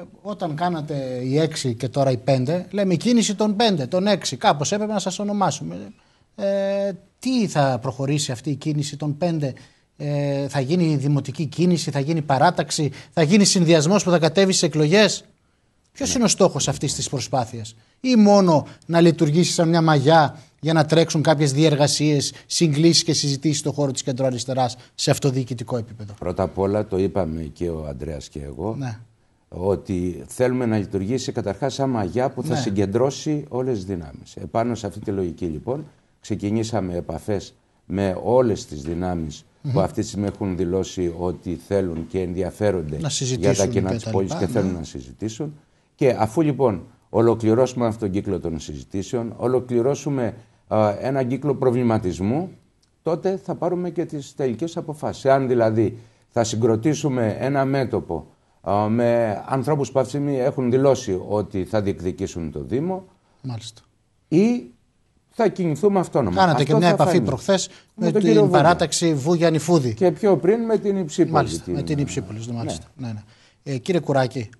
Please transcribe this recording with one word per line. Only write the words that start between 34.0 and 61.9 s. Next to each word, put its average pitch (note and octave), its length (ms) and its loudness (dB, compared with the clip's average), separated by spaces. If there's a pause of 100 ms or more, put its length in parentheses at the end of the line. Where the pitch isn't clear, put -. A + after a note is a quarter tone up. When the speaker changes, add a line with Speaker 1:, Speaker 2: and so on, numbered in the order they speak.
Speaker 2:
Επάνω A#2 380 -2
σε G2+ 120 -8
αυτή G2+ 140 -8
τη G#2 100 -8
λογική, F#2 340 -4
λοιπόν, E2+ 400 -6 (360)
ξεκινήσαμε G#2 760 -4
επαφές F2 580 -6 (320)
με F#2+ 360 -2
όλες A#2 440 2
τις D2+ 160 -12
δυνάμεις E2+ 640 -6 (180)
Speaker 1:
Μμμ. C#3+ 100 -4
Speaker 2:
που G#2 80 2
αυτή F2 200 -2
τη G#2+ 60 -2
στιγμή G2+ 200 -4
έχουν F#2+ 300 -4
δηλώσει F2+ 600 -2
ότι F2 360 -6 (120)
θέλουν F2 420 -2
και F#2+ 120 -4
ενδιαφέρονται F2+ 680 -2
Speaker 1:
Να D2+ 60 -6
Speaker 2:
για D2+ 60 -6
τα D#3 60 -4
Speaker 1:
συζητήσουν B2+ 600 0
Speaker 2:
κοινά G2+ 180 0
Speaker 1:
και F#2+ 60 -2
Speaker 2:
της A2 100 -6
Speaker 1:
τα A2+ 60 -6
Speaker 2:
πόλης F#2+ 220 -2
Speaker 1:
λοιπά, - 120 -4
Speaker 2:
και C3+ 80 -2
θέλουν F#2+ 200 0
Speaker 1:
ναι. F2 60 -6
Speaker 2:
να D#2+ 60 -8
συζητήσουν. D#2 680 -10 (400)
Και C3+ 240 4
αφού, A2 220 0
λοιπόν, C3 460 0 (220)
ολοκληρώσουμε A2+ 800 2
αυτόν A2+ 140 -4
τον G#2 100 -4
κύκλο F#2+ 300 -4
των D#2+ 200 -6
συζητήσεων, G2 760 -8
ολοκληρώσουμε, B2 960 -2 (340)
α, G#2 320 2
έναν C3+ 280 -2
κύκλο C3+ 260 -2
προβληματισμού, A#2+ 960 0 (520)
τότε F#3 420 -2
θα E3+ 100 -6
πάρουμε F3 360 -4
και E3 140 -2
τις D3+ 300 -10
τελικές C3+ 420 -4
αποφάσεις. D3 480 -8
Αν C3+ 240 4
δηλαδή A2+ 500 2 (300)
θα A#2+ 160 0
συγκροτήσουμε A2+ 960 0
ένα C3+ 240 0
μέτωπο, A2+ 600 -2 (420)
α, G#2 200 0
με A#2 580 0
ανθρώπους C3+ 460 -2
που C#3 60 2
αυτή B2+ 140 0
τη D3 60 -4
στιγμή C#3+ 220 -2
έχουν C3+ 300 0
δηλώσει B2 580 2
ότι G2+ 360 -2
θα G#2+ 180 -2
διεκδικήσουν F2+ 720 -4